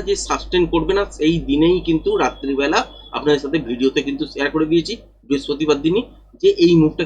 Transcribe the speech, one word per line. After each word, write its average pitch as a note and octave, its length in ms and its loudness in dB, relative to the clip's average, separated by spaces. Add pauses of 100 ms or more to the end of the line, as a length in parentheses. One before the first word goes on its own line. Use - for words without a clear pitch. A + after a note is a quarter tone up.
যে G3 60 0 (120)
সাস্টেন - 360 -2 (100)
করবে D#3+ 260 0
না, G3+ 40 2 (160)
সেই D#3+ 180 2 (140)
দিনেই E3 280 4 (100)
কিন্তু D#3+ 220 0 (120)
রাত্রিবেলা C#3 580 -2 (360)
আপনাদের C#3 280 0
সাথে D3 140 -2 (100)
ভিডিওতে C3 400 0
কিন্তু C#3 240 -6
শেয়ার C#3+ 220 -4
করে D#3 180 0
দিয়েছি E3+ 200 0 (340)
বৃহস্পতিবার C#3+ 580 -2
দিনই F#3+ 200 0 (380)
যে F#3 60 4 (160)
এই F3 80 6 (100)
মুভটা D#3 240 0